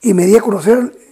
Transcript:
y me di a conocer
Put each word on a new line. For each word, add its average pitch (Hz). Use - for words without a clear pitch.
y 220
me 180
di 202
a -
conocer 226